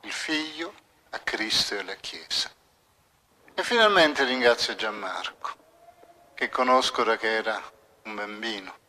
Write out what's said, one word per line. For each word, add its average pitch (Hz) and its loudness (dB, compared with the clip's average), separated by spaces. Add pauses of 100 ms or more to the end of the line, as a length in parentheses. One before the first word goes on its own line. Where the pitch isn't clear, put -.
il 107 -14
figlio 156 -4 (380)
a - -8
Cristo - -2
e 101 -4
alla 95 -8
Chiesa. - -6 (1000)
E 185 -4
finalmente 180 6
ringrazio 120 4
Gianmarco, 98 -8 (800)
che 123 -4
conosco 127 4
da 110 2
che 113 0
era 110 -2 (420)
un 110 -10
bambino. 104 -8 (100)